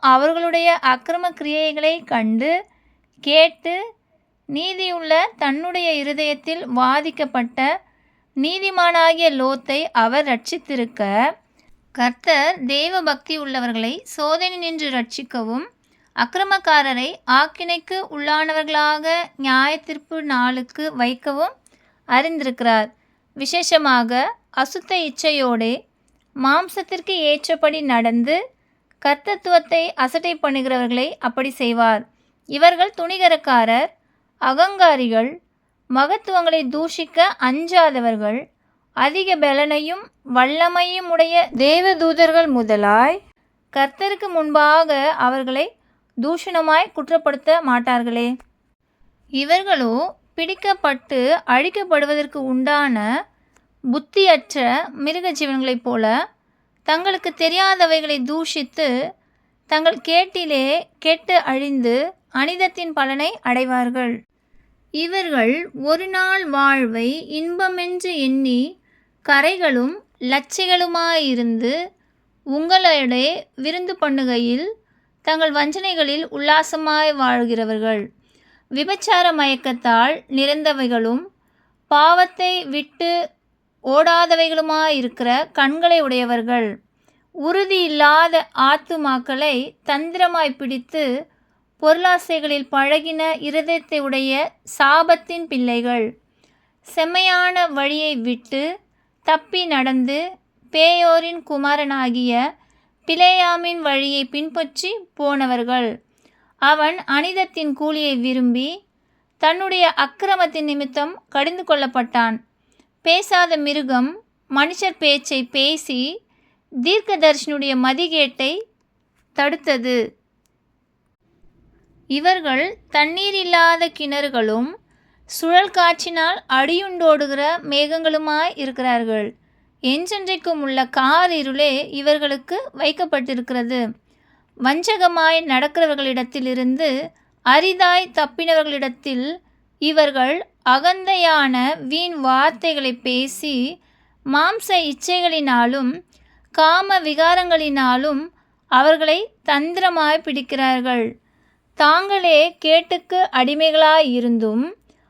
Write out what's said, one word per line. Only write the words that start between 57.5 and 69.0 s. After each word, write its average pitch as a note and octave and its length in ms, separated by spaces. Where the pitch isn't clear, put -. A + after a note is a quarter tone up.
தூஷித்து, D4+ 640
தங்கள் D#4+ 320
கேட்டிலே E4 640
கெட்டு D#4+ 440
அழிந்து, C4 520
அனிதத்தின் F4 600
பலனை C#4 360
அடைவார்கள். B3 720
இவர்கள் D#4 640
ஒரு E4 260
நாள் F#4+ 420
வாழ்வை C4 580
இன்பமென்று F4+ 880
எண்ணி, C4 420